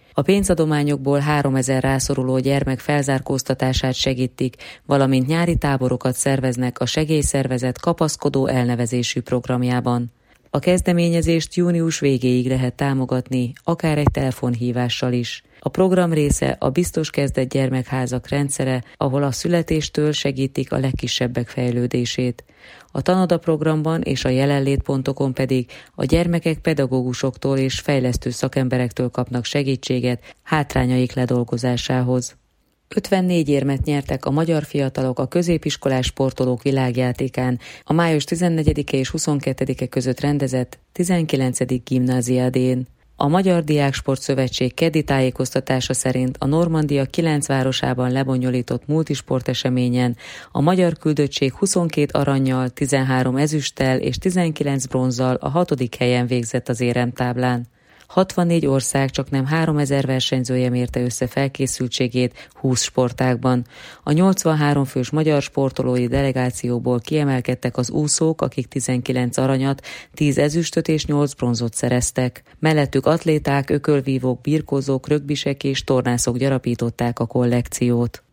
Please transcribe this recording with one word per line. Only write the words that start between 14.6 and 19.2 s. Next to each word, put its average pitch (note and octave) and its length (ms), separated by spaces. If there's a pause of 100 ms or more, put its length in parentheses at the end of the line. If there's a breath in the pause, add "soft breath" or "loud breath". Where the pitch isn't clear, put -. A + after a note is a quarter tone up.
is. A#2+ 300 (180 soft breath)
A - 80
program F3+ 440
része C#3+ 460
a - 120
Biztos D#3+ 400
Kezdet C3 380
Gyermekházak B2+ 800
rendszere, C#3 540 (140 loud breath)
ahol C#3 260